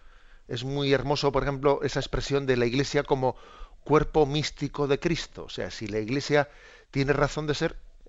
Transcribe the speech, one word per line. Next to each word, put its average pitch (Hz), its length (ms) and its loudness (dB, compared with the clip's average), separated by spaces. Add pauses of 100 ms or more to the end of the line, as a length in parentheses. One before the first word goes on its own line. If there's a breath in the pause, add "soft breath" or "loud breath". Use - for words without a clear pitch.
(460 soft breath)
Es 123 180 -8
muy 139 280 0
hermoso, 139 400 2
por 131 100 2
ejemplo, 139 400 2
esa 139 180 -2
expresión 139 460 -2
de 131 100 4
la 120 80 4
Iglesia 135 380 0
como 131 340 0 (480 loud breath)
cuerpo 151 400 4
místico 143 640 -2
de 139 120 2
Cristo. - 460 -4
O - 60 -16
sea, 98 200 -6
si - 160 -10
la 104 120 -4
Iglesia 139 500 0 (420 loud breath)
tiene 139 220 0
razón 143 340 0
de 147 80 0
ser, 165 220 -2 (320)